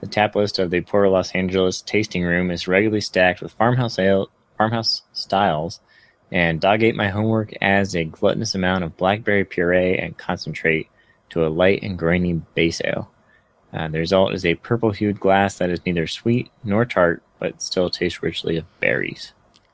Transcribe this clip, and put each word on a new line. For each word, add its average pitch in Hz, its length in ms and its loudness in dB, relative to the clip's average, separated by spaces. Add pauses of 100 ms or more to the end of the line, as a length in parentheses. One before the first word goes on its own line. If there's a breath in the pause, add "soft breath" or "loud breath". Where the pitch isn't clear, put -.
The - 60 -12
tap 104 280 0
list 104 240 0
of 92 100 0
the 90 120 0
Port 101 260 2
of 95 60 4
Los 92 180 0
Angeles 92 500 0
tasting 104 420 -2
room 90 280 0
is 85 160 -6
regularly 104 340 2
stacked 92 400 2
with - 120 -12
farmhouse 120 440 0
ale, 98 320 2 (280)
farmhouse 113 460 -2 (100)
styles, 92 680 -2 (540 soft breath)
and 85 260 2
Dog 104 240 2
Ate 113 120 4
My 104 120 0
Homework 107 540 -2
adds 98 340 0
a 85 80 0
gluttonous 101 500 -2
amount 92 300 0
of 82 140 -8
blackberry 101 480 0
puree 90 520 0
and 82 200 -6
concentrate 80 720 -4 (400 soft breath)
to 82 160 0
a 80 40 0
light 90 340 2
and 95 140 -6
grainy 87 360 0 (220)
base 82 300 0
ale. - 240 -4 (640 soft breath)
Uh, 80 160 -6
the 78 100 -4
result 95 340 2
is 95 120 -4
a 85 100 2
purple-hued 107 640 -2
glass 98 380 2
that 92 120 -2
is 87 160 -4
neither 85 220 -2
sweet 117 420 -2 (140)
nor 107 220 0
tart, 90 360 2 (160)
but - 240 -6
still 90 280 -2
tastes - 340 -4
richly 82 320 -4
of - 240 -8
berries." - 540 -2 (400)